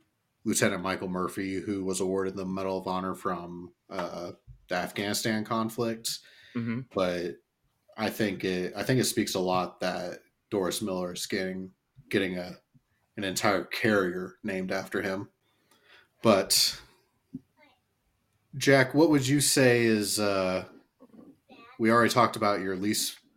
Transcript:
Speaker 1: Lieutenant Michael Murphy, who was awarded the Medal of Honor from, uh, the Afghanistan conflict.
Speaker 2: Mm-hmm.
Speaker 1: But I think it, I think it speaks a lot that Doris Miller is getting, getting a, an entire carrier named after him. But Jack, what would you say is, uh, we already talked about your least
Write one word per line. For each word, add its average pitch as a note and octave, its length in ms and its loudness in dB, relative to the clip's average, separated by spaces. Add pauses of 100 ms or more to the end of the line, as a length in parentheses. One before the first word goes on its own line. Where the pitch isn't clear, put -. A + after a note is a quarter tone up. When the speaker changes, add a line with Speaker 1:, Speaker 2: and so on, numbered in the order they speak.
(440)
Speaker 1:
Lieutenant G2 400 0
Michael F#2+ 240 -4
Murphy, F#2 540 -4
who G2 240 -4
was F#2+ 160 -2
awarded F#2+ 340 -2
the F#2+ 100 -6
Medal F#2+ 320 -4
of F#2 100 -8
Honor F#2 280 -2
from, F2 580 -8 (160)
uh, F2 440 -8 (340)
the F2+ 80 -4
Afghanistan G#2 680 -2
conflict. A2+ 760 -4 (360)
Speaker 2:
Mm-hmm. A#2 260 -4 (120)
Speaker 1:
But F2+ 440 -2 (600)
I G#2+ 120 -2
think G2+ 340 -2
it, F2+ 320 -2
I G2+ 80 -4
think C3 160 2
it G#2 60 4
speaks - 300 0
a G2 40 0
lot F#2 400 0
that F2+ 400 -4 (300)
Doris F#2 320 0
Miller F#2 320 -4
is - 120 -8
getting, F#2+ 460 -6 (380)
getting F#2+ 280 0
a, F2+ 200 -10 (600)
an G#2 60 -6
entire F#2+ 400 0
carrier F#2 800 0
named F#2+ 280 -4
after G2 300 -4
him. G2+ 280 -4 (920)
But - 580 4 (1800)
Jack, C3+ 380 4
what D#3 160 6
would C#3 180 4
you C#3+ 140 4
say B2 440 6
is, G#2+ 340 2
uh, F#2+ 460 0 (1120)
we A2+ 120 4
already A#2 200 6
talked A#2 240 4
about G#2 260 0
your F#2+ 140 -2
least G#2 440 -2 (180)